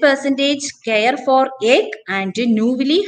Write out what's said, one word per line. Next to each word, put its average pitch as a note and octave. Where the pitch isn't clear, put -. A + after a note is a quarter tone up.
percentage C#4
care A3+
for C4
egg B3+
and F#3+
newly B3+